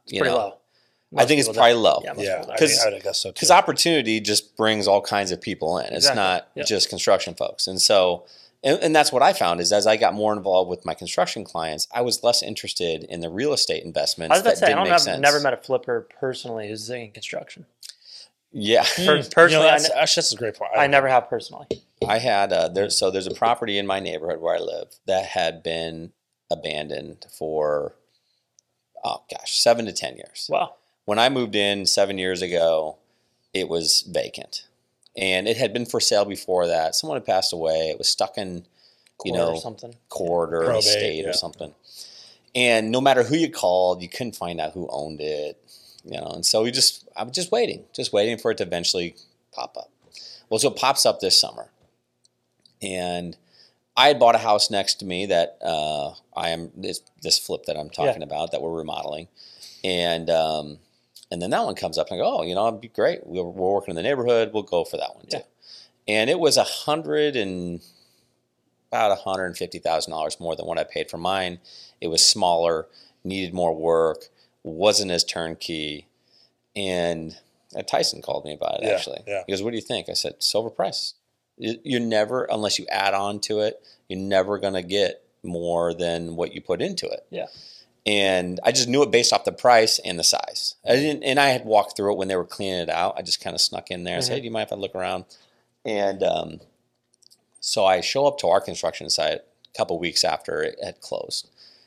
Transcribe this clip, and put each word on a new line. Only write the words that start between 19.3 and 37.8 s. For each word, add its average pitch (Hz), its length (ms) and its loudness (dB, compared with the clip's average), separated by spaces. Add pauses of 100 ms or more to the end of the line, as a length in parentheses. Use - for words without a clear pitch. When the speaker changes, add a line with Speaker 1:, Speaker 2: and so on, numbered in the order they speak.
Speaker 1:
personally, 156 340 8
I 160 40 8
Speaker 3:
that's, 151 180 6
Speaker 1:
ne- 156 60 6
Speaker 3:
that's 151 200 6
just 160 180 0
a - 20 -12
great 107 200 -4
point. - 220 -6
Speaker 1:
I 143 100 6
never 139 200 6
have 127 200 4
personally. - 380 -8 (420)
Speaker 2:
I 110 120 4
had 101 340 2
a, 82 180 2
there, 98 200 0
so 98 180 2
there's 92 180 -2
a - 60 -4
property 113 460 2
in 101 80 -2
my 95 120 0
neighborhood 82 420 -6
where 85 140 0
I 85 40 0
live 82 360 -8 (120)
that 95 180 0
had 82 380 -2
been 82 480 -6 (400)
abandoned 76 720 -8 (100)
for, 76 600 -4 (1080)
oh - 280 -6
gosh, - 280 -6
seven 117 260 4
to 98 60 -6
ten 64 240 -8
years. - 340 -16
Speaker 1:
Wow. 151 260 -2 (300)
Speaker 2:
When 104 140 -2
I 123 100 6
moved 123 260 -2
in 101 320 0
seven 98 320 2
years 92 240 -2
ago, 82 540 0 (560)
it 92 140 -2
was - 340 0
vacant. - 640 -8 (500)
And 95 300 2
it 113 100 0
had 113 160 0
been 120 140 -4
for 117 120 -2
sale 104 240 2
before 92 440 -2
that. 80 280 0
Someone 156 220 -4
had - 80 -10
passed 95 260 0
away. 80 380 -2